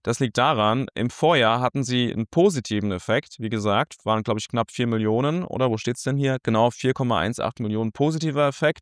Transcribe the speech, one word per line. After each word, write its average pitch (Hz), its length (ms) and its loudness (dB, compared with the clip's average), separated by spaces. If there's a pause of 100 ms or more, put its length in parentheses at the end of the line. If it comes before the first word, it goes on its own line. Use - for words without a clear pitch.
Das 117 140 -2
liegt 123 180 0
daran, 120 580 2
im 120 140 -2
Vorjahr 123 520 2
hatten 127 240 -2
sie 123 260 0
einen 113 160 -4
positiven 113 640 2
Effekt. 110 480 -4
Wie 110 80 -6
gesagt, 107 560 -2
waren, 110 200 0
glaub 110 140 -2
ich, - 120 -8
knapp 117 200 -2
vier 123 160 -2
Millionen, 117 600 0
oder 127 260 -2
wo 110 60 0
steht's - 260 -6
denn 135 140 -2
hier? 135 260 0
Genau, 117 280 4
vier 131 220 -2
Komma 120 260 0
eins 101 200 -2
acht - 220 -4
Millionen 110 320 -2
positiver 151 520 0
Effekt. 151 360 0